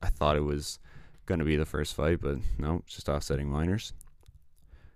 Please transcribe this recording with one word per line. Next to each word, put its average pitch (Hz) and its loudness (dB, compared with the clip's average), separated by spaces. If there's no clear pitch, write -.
I - -4
thought 76 4
it 73 4
was 73 -2
gonna 82 2
be 76 4
the 76 2
first 76 -4
fight, 80 2
but 71 -2
no, 78 0
it's - -16
just - -10
offsetting 71 0
minors. 85 0